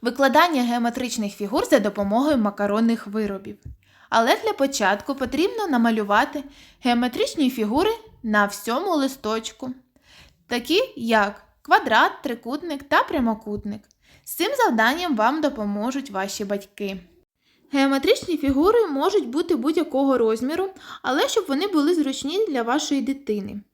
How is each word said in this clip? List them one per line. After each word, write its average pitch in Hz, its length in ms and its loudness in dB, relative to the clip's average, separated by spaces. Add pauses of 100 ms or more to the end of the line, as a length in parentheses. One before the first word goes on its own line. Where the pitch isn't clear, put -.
Викладання 269 600 2
геометричних 233 720 -2
фігур 220 300 -2
за 294 140 4
допомогою 214 600 2
макаронних 208 680 0
виробів. 208 500 -6 (540)
Але 233 340 4
для 440 80 0
початку 269 640 0
потрібно 330 520 -2
намалювати 233 800 2 (380)
геометричні 254 680 0
фігури 247 400 0 (320)
на 214 240 2
всьому 294 500 -2
листочку, 262 760 -4 (760)
такі 330 500 0
як 220 460 0 (200)
квадрат, 302 500 4 (100)
трикутник 269 600 -8
та 339 200 2
прямокутник. 220 800 -4 (420)
З - 100 -12
цим 392 220 0
завданням 302 600 2
вам 247 240 2
допоможуть 254 720 -4
ваші 196 340 -6
батьки. 196 560 -8 (720)
Геометричні 277 640 2
фігури 339 500 4
можуть 302 420 0
бути 330 280 0
будь-якого 277 640 0
розміру, 247 500 0 (340)
але 339 260 0
щоб 427 200 0
вони 285 180 0
були 339 280 2
зручні 302 520 -2
для 269 160 -2
вашої 269 380 0
дитини. 208 600 -6 (140)